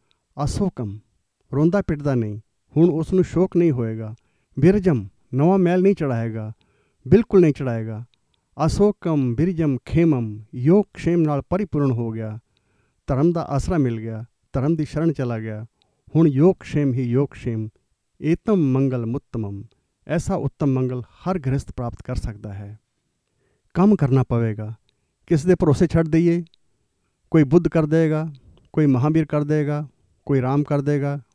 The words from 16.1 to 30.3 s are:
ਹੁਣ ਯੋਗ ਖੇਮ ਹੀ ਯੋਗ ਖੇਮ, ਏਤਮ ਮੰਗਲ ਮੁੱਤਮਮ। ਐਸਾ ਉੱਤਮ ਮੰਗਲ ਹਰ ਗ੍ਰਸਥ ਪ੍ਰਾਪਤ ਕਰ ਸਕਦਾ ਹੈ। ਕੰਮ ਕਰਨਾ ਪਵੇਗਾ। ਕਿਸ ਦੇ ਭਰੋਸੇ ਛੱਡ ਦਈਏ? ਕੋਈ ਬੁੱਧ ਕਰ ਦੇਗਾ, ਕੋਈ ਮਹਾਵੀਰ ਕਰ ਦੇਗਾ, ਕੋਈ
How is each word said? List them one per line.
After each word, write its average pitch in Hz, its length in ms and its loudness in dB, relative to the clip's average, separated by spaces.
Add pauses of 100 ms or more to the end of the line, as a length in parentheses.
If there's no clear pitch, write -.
ਹੁਣ 156 120 6
ਯੋਗ 151 320 4
ਖੇਮ 143 340 -2
ਹੀ 131 80 -2
ਯੋਗ 123 260 0
ਖੇਮ, 110 400 -8 (540)
ਏਤਮ 170 340 0
ਮੰਗਲ 131 500 0
ਮੁੱਤਮਮ। 110 580 -8 (440)
ਐਸਾ 170 260 -2
ਉੱਤਮ 139 320 -4
ਮੰਗਲ 127 340 -2
ਹਰ 180 380 -8
ਗ੍ਰਸਥ 135 340 -4
ਪ੍ਰਾਪਤ 120 300 -10
ਕਰ 127 140 -8
ਸਕਦਾ 104 360 -8
ਹੈ। 101 260 -14 (960)
ਕੰਮ 196 220 6
ਕਰਨਾ 135 260 2
ਪਵੇਗਾ। 113 520 -2 (520)
ਕਿਸ 156 200 0
ਦੇ 180 80 4
ਭਰੋਸੇ 170 320 2
ਛੱਡ 165 220 0
ਦਈਏ? 170 360 2 (840)
ਕੋਈ 160 120 6
ਬੁੱਧ 160 260 4
ਕਰ 156 180 0
ਦੇਗਾ, 156 460 0 (400)
ਕੋਈ 156 140 2
ਮਹਾਵੀਰ 147 380 2
ਕਰ 147 200 -2
ਦੇਗਾ, 147 440 -2 (380)
ਕੋਈ 139 140 0